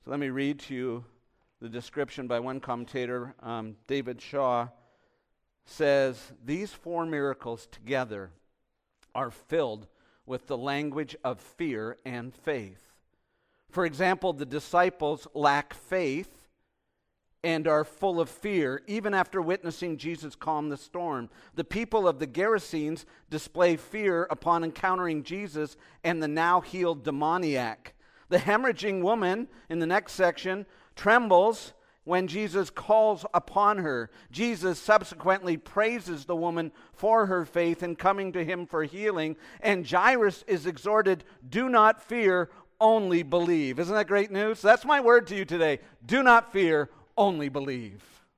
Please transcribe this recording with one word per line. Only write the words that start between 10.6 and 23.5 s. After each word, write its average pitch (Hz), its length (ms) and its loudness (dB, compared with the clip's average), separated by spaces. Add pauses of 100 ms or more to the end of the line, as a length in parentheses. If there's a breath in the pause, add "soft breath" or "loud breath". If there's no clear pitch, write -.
of 127 160 -4
fear 120 640 -8
and 123 280 -12
faith. 107 600 -8 (760)
For 180 140 -2
example, 180 480 0
the 139 140 -6
disciples 156 880 0
lack 143 400 0
faith 175 560 -4 (1120)
and 160 240 -2
are 151 180 4
full 175 360 -2
of 160 80 0
fear, 151 580 -2
even 208 280 -4
after 190 260 0
witnessing 170 560 -4
Jesus 151 380 -10
calm 151 340 -4
the 143 80 -6
storm. 147 540 -8 (240 loud breath)
The 165 100 -6
people 220 420 0
of 151 120 2
the 156 80 -4
Gerasenes 165 800 -2 (240 soft breath)
display 165 460 2